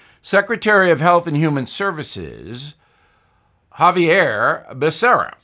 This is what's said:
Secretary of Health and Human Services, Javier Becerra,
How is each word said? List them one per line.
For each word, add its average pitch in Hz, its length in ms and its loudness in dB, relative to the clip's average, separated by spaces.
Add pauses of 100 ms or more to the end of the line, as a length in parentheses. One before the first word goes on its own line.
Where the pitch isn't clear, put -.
(220)
Secretary 202 680 2
of 147 100 2
Health 175 260 2
and 151 100 -2
Human 143 300 0
Services, 120 1080 -10 (1040)
Javier 160 960 2
Becerra, 156 680 0